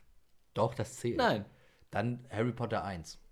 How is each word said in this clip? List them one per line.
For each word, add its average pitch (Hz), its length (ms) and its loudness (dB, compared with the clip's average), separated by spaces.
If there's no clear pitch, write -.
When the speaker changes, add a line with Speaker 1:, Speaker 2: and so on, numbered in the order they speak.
Speaker 1:
<laughs> - 500 -20
Doch, 117 220 2
das - 220 -4
zählt. 120 200 0
Speaker 2:
Nein. 156 280 4
Speaker 1:
Dann 120 400 -2
Harry 113 240 2
Potter 110 300 -2
eins. 90 360 -6